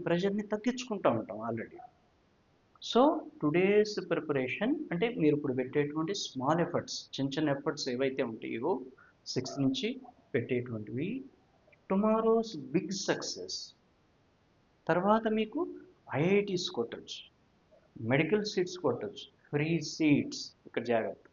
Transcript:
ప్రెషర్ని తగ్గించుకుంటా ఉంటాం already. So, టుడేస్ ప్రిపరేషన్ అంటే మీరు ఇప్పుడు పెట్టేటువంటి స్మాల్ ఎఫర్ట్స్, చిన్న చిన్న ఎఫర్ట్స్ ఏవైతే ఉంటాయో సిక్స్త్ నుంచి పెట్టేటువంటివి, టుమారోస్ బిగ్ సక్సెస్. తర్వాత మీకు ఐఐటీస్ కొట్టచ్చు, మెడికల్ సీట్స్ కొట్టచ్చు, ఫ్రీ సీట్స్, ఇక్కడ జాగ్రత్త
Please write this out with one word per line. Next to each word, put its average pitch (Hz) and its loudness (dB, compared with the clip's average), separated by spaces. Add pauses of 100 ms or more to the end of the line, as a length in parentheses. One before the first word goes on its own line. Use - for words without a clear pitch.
ప్రెషర్ని 196 2
తగ్గించుకుంటా 208 0 (100)
ఉంటాం 101 -8
already. 113 -6 (1080)
So, 226 6 (400)
టుడేస్ 196 4 (160)
ప్రిపరేషన్ 156 0 (160)
అంటే 175 0 (140)
మీరు 151 6
ఇప్పుడు 135 -2
పెట్టేటువంటి 147 0 (120)
స్మాల్ 143 0
ఎఫర్ట్స్, - -2 (180)
చిన్న 139 -2
చిన్న 151 2
ఎఫర్ట్స్ 143 -4
ఏవైతే 135 0 (100)
ఉంటాయో 123 -2 (600)
సిక్స్త్ - -4
నుంచి 135 2 (460)
పెట్టేటువంటివి, 123 -2 (800)
టుమారోస్ 220 2 (220)
బిగ్ 185 0 (120)
సక్సెస్. - -4 (1300)
తర్వాత 208 4 (140)
మీకు 220 -2 (640)
ఐఐటీస్ 196 2 (100)
కొట్టచ్చు, - -6 (920)
మెడికల్ 165 4
సీట్స్ 180 -2
కొట్టచ్చు, - -2 (280)
ఫ్రీ 151 0 (260)
సీట్స్, 147 2 (260)
ఇక్కడ 120 -4 (100)
జాగ్రత్త 110 -2